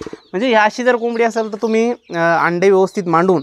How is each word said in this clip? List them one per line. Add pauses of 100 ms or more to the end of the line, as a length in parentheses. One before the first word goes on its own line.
(140)
म्हणजे
ह्या
अशी
जर
कोंबडी
असेल
तर
तुम्ही,
अ, (200)
अंडे
व्यवस्थित
मांडून,